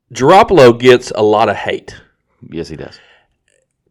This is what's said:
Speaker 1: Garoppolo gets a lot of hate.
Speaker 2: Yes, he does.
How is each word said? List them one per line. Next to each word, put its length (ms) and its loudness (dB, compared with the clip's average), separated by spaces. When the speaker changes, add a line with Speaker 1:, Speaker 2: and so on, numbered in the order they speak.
Speaker 1:
Garoppolo 640 2
gets 380 0
a 80 -4
lot 260 0
of 60 -4
hate. 400 -12
Speaker 2:
Yes, 180 -12
he 80 -18
does. 240 -20